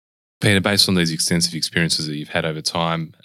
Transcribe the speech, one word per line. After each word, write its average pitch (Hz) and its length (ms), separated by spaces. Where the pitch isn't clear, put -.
Peter, 101 200
based 101 300
on 98 40
these 85 160
extensive 85 440
experiences 80 520
that 76 100
you've 73 120
had 85 160
over 78 160
time, 82 540